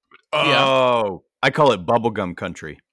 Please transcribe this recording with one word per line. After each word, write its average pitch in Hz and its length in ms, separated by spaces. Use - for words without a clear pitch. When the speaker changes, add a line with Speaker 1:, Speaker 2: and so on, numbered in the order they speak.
Speaker 1:
Yeah. 139 320
Speaker 2:
Oh, 123 580
I 135 80
call 147 220
it 90 120
bubblegum 107 520
country. 82 420